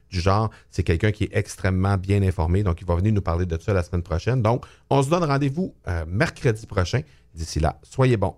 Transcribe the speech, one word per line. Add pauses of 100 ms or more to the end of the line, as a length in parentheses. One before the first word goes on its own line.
du
genre. (200)
C'est
quelqu'un
qui
est
extrêmement
bien
informé,
donc
il
va
venir
nous
parler
de
ça
la
semaine
prochaine.
Donc, (240)
on
se
donne
rendez-vous, (140)
euh,
mercredi
prochain. (320)
D'ici
là,
soyez
bons,